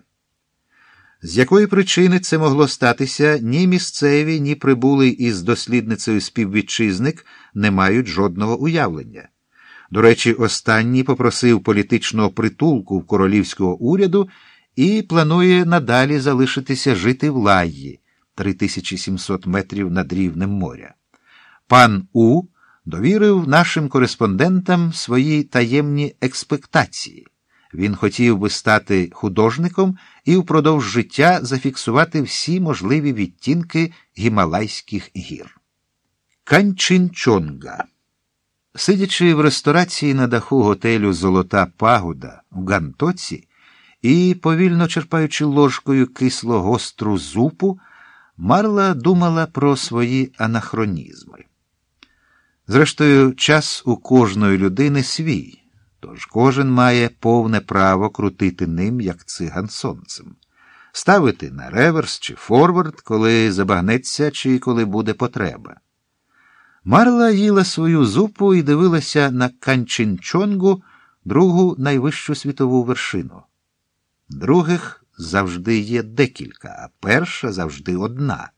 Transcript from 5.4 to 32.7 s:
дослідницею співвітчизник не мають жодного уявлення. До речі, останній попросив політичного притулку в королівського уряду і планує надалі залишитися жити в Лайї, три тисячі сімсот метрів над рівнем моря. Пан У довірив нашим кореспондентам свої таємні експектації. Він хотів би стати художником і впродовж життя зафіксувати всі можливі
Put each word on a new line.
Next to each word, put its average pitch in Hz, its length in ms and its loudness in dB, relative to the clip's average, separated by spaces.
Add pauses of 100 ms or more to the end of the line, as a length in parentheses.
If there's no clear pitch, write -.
дослідницею 110 800 -2
співвітчизник 107 1040 -4 (280)
не 104 180 0
мають 98 360 2
жодного 101 520 -2
уявлення. 123 680 -4 (640)
До 107 100 0
речі, 113 320 6
останній 113 720 0
попросив 120 600 2
політичного 107 640 0
притулку 110 680 -2
в 85 60 -12
королівського 95 720 0
уряду 190 540 0 (460)
і 196 260 2
планує 180 640 2
надалі 143 540 2
залишитися 131 760 0
жити 127 340 0
в 143 60 -4
Лайї, 87 640 0 (360)
три 98 180 -4
тисячі 95 440 -6
сімсот 95 500 -6
метрів 95 440 -4
над 87 220 -4
рівнем 92 360 -4
моря. 90 440 -8 (760)
Пан 113 460 6
У 120 300 4 (420)
довірив 180 640 2
нашим 160 420 0
кореспондентам 165 1040 0
свої 143 500 0
таємні 143 800 -2
експектації. - 1080 -6 (460)
Він 98 220 -2
хотів 110 420 0
би 101 120 -2
стати 101 640 0
художником 147 840 -2 (280)
і 165 100 2
впродовж 156 500 0
життя 135 560 0
зафіксувати 135 800 -2
всі 160 380 -4
можливі 139 540 -2